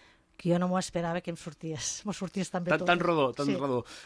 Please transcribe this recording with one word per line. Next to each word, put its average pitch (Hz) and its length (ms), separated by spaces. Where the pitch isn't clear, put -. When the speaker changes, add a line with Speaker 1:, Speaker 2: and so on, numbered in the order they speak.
Speaker 1:
que - 140
jo 175 80
no 180 100
m'ho 180 100
esperava 170 440
que - 80
em 170 60
sorties, - 640
<laughs> - 20
mos 208 120
sorties 185 340
tan 180 140
bé 170 60
Speaker 2:
Tan, 156 100
Speaker 1:
tot. - 80
Speaker 2:
tan 175 120
rodó, 160 320
tan 143 140
Speaker 1:
Sí. - 80
Speaker 2:
rodó. 127 300